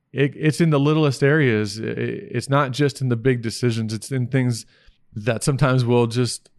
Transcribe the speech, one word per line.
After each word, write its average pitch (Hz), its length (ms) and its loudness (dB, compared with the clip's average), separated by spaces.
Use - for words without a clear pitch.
it, 135 220 0
it's 156 260 0
in 165 80 4
the 147 100 4
littlest 151 420 2
areas. 117 560 2
It, 117 200 -6
it's 120 520 -6
not 139 220 2
just 139 300 -2
in 131 80 -2
the 120 80 0
big 120 240 2
decisions. 113 520 -2
It's 107 180 -8
in 127 160 -2
things 123 380 -2
that 110 300 -4
sometimes 131 400 2
we'll 120 240 4
just 117 500 -4